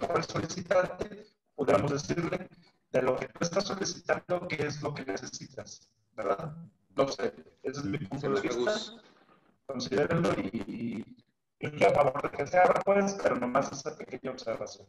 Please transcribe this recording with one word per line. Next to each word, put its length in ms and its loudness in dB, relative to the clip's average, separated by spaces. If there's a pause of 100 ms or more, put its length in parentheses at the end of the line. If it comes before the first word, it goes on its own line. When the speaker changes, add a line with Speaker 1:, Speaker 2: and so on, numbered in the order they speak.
Speaker 1:
mejor 160 0
el 80 2
solicitante, 960 -2 (320)
podríamos 360 4
decirle, 580 -2 (420)
de 100 4
lo 140 4
que 120 -4
tú 140 -18
estás 240 2
solicitando, 840 -2
qué 180 0
es 140 -6
lo 120 -4
que 120 -8
necesitas, 840 -10 (240)
¿verdad? 400 -2 (420)
No 120 4
sé, 260 -2 (300)
ese 160 -4
es 60 -4
mi 140 -2
punto 200 -6
Speaker 2:
Se 100 -2
nos 120 2
Speaker 1:
de 80 -2
Speaker 2:
fue 80 0
Speaker 1:
vista. 160 2
Speaker 2:
Gus. 280 -6 (640)
Speaker 1:
Considérenlo 680 2
y, 340 -2
y 480 -6 (440)
yo 100 -4
estoy 140 0
a 80 8
favor 380 2
de 80 -6
que 100 -4
se 100 4
abra, 260 8
pues, 400 4
pero 140 4
nomás 340 2
esa 240 -8
pequeña 380 -8
observación. 560 -8